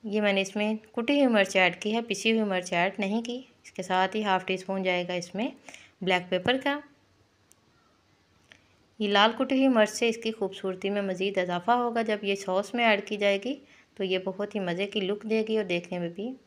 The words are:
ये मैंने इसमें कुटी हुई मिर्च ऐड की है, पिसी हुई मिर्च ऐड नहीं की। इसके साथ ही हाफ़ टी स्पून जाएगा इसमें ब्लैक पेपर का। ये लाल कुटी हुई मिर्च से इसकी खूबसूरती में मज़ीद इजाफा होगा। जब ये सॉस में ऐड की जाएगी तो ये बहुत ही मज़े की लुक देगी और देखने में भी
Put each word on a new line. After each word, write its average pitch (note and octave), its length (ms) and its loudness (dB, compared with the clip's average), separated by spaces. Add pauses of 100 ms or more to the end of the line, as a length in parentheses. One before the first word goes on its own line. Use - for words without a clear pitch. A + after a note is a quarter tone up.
ये G#3+ 180 -2
मैंने G3 200 4
इसमें G#3 360 -2 (100)
कुटी A#3 280 -2
हुई C#4+ 120 6
मिर्च G3 300 4
ऐड F3+ 200 4
की G#3 140 -4
है, A#3 100 0
पिसी A3+ 300 -2
हुई A3 120 4
मिर्च F#3 300 -2
ऐड F3+ 260 2
नहीं G#3 240 0
की। A#3+ 120 -8 (300)
इसके - 180 -10
साथ F#3 320 2
ही G#3+ 60 -2
हाफ़ F#3 240 2
टी F#3+ 120 -2
स्पून F#3+ 260 -4
जाएगा F3+ 320 0
इसमें F#3+ 360 -4 (520)
ब्लैक F3+ 260 2
पेपर F#3 300 0
का। C#4+ 220 -2 (2250)
ये G#3+ 80 0
लाल G3+ 260 6
कुटी C4 240 0
हुई C4+ 120 6
मिर्च G#3+ 200 6
से A#3 200 0
इसकी A3+ 240 -4
खूबसूरती F#3+ 560 -4
में G3+ 140 -2
मज़ीद G3 360 -2
इजाफा F3+ 340 0
होगा। A#3 300 0
जब G#3+ 200 -2
ये G3 140 0
सॉस G3 380 -2
में A#3+ 100 0
ऐड G3+ 200 4
की G#3+ 120 -6
जाएगी G3+ 400 0 (400)
तो G#3 60 -2
ये F#3 180 0
बहुत G3 340 -6
ही G#3+ 60 -2
मज़े F3+ 260 -2
की G3+ 140 -4
लुक G3+ 260 -4
देगी A3 300 0
और G#3+ 80 0
देखने F3 340 -4
में E3+ 120 -4
भी G#3+ 220 -8 (140)